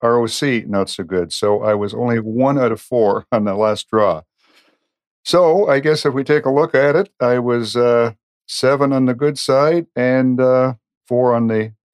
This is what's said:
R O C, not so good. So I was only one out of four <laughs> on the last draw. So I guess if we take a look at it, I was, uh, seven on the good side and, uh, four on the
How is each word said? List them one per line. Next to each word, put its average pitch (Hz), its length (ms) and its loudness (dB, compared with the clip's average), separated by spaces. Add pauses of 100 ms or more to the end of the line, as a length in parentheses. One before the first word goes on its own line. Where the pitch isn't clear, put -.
R 120 160 2
O 117 80 0
C, 120 400 -2
not 98 240 -2
so - 140 -10
good. 87 280 -4
So 104 300 0
I 107 120 0
was 104 200 -4
only 120 240 -2
one 123 400 -2
out 120 140 0
of 107 80 -6
four 110 480 0
<laughs> - 40 -4
on 107 120 0
the 101 100 -2
last 107 340 -2
draw. 95 340 0 (1000)
So 175 440 2
I 139 120 2
guess 151 260 0
if 131 80 0
we 135 100 -2
take 151 220 0
a 131 40 2
look 147 240 0
at 143 220 2
it, 196 240 -2
I 123 180 2
was, 120 380 -2
uh, 120 380 2 (320)
seven 139 460 0
on 131 120 0
the 127 100 0
good 143 240 -2
side 151 560 0
and, 127 460 0
uh, 127 340 2 (320)
four 123 280 0
on 117 120 0
the 110 280 -4 (200)